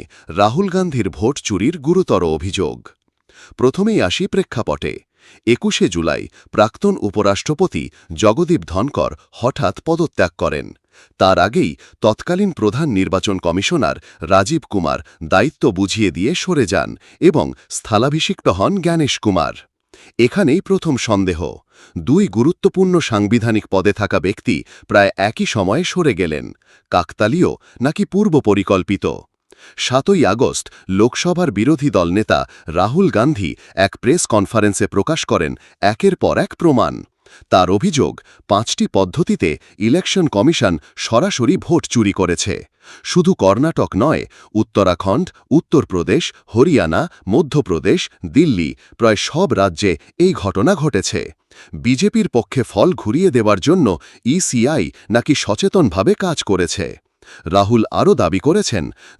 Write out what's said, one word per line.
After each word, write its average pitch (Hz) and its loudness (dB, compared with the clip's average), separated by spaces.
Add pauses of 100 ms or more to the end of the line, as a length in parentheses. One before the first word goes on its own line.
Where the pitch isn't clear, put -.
(360)
রাহুল 117 2
গান্ধীর 165 -2
ভোট 110 -2
চুরির 110 -2
গুরুতর 143 0
অভিযোগ। 80 -4 (760)
প্রথমেই 185 2
আসি 92 -2
প্রেক্ষাপটে। 104 -4 (520)
একুশে 120 0
জুলাই 82 -2 (280)
প্রাক্তন 110 0
উপরাষ্ট্রপতি 101 -2 (320)
জগদীপ 127 2
ধনকর 92 -2 (220)
হঠাৎ 110 -2 (100)
পদত্যাগ 156 -2
করেন। 76 -4 (540)
তার 95 4
আগেই 104 0 (280)
তৎকালীন 180 0
প্রধান 113 -2
নির্বাচন 95 -2
কমিশনার 92 -2 (260)
রাজীব 98 0
কুমার 80 -2 (260)
দায়িত্ব 98 0
বুঝিয়ে 98 0
দিয়ে 92 -2
সরে 151 -2
যান 82 -2 (300)
এবং 143 4 (240)
স্থলাভিষিক্ত 143 -2
হন 104 0
জ্ঞানেশ 160 0
কুমার। 85 0 (640)
এখানেই 143 2
প্রথম 180 -2
সন্দেহ। 92 -2 (560)
দুই 127 0
গুরুত্বপূর্ণ 180 0
সাংবিধানিক 107 0
পদে 98 2
থাকা 98 -2
ব্যক্তি 90 -4 (300)
প্রায় 101 4
একই 110 -2
সময়ে 107 -2
সরে 165 0
গেলেন। 78 -4 (460)
কাকতালীয় 107 0 (300)
নাকি 151 0
পূর্ব 196 0
পরিকল্পিত? 98 0 (720)
সাতই 143 2
আগস্ট 101 0 (240)
লোকসভার 151 0
বিরোধী 131 0
দল 92 0
নেতা 98 0 (300)
রাহুল 107 0
গান্ধী 107 0 (260)
এক 95 0
প্রেস 151 2
কনফারেন্সে 104 0
প্রকাশ 101 -2
করেন 85 -2 (300)
একের 110 2
পর 85 0
এক - -4
প্রমাণ। 113 2 (560)
তার 90 6
অভিযোগ, 107 0 (360)
পাঁচটি 107 -2
পদ্ধতিতে 101 0 (300)
ইলেকশন 165 0
কমিশন 110 2 (220)
সরাসরি 127 0
ভোট 156 0
চুরি 101 0
করেছে। 87 -2 (500)
শুধু 180 2
কর্ণাটক 110 2
নয়, 104 0 (320)
উত্তরাখণ্ড, 101 0 (240)
উত্তরপ্রদেশ, 107 0 (240)
হরিয়ানা, 110 2 (260)
মধ্যপ্রদেশ, 127 0 (320)
দিল্লি, 101 2 (260)
প্রায় 110 2
সব 175 -2
রাজ্যে 95 0 (260)
এই 180 4
ঘটনা 101 0
ঘটেছে। 135 -2 (520)
বিজেপির 135 0
পক্ষে 120 -2
ফল 113 2
ঘুরিয়ে 147 0
দেওয়ার 107 2
জন্য 160 2 (400)
ইসিআই 131 0 (260)
নাকি 120 2
সচেতনভাবে 117 0
কাজ 180 -4
করেছে? 90 -2 (600)
রাহুল 101 2 (100)
আরও 131 4
দাবি 95 0
করেছেন, 143 0 (360)